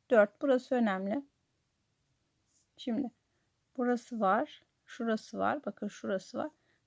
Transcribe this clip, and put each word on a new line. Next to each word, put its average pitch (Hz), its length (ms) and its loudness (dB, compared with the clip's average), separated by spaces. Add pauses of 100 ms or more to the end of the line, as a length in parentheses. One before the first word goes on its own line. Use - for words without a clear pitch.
dört. 214 320 6
Burası 262 340 0
önemli. 214 500 -2 (1500)
Şimdi 226 340 -4 (680)
burası 240 420 -2
var. 214 440 2 (220)
Şurası 220 520 -4
var. 226 280 0
Bakın 208 220 -8
şurası 208 500 -8
var. 302 140 -6 (360)